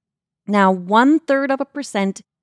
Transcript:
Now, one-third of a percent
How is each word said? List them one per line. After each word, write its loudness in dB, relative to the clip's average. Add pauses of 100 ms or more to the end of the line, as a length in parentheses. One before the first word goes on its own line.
(460)
Now, 2
one-third 0
of -2
a -4
percent -6 (200)